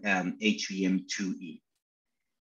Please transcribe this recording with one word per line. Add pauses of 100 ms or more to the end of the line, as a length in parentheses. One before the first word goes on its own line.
um,
H
V
M
two
E. (920)